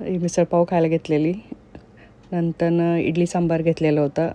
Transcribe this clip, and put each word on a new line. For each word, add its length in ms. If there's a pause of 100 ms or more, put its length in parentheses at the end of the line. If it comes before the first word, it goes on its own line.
ही 160
मिसळपाव 520
खायला 180
घेतलेली. 460 (960)
नंतर 680
इडली 280
सांबार 360
घेतलेलं 400
होतं 340